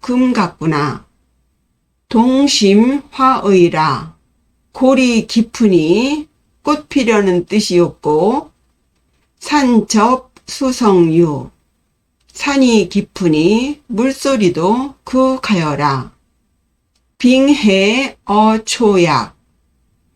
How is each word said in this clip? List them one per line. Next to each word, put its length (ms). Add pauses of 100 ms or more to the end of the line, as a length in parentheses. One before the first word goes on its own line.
금 320
같구나. 720 (1040)
동심화의라. 2000 (560)
골이 560
깊으니 1000 (340)
꽃 280
피려는 560
뜻이었고 1080 (880)
산첩 920 (160)
수성유. 1000 (840)
산이 560
깊으니 1000
물소리도 1160
그 380
가여라. 720 (1040)
빙해 1080
어초약. 1080 (800)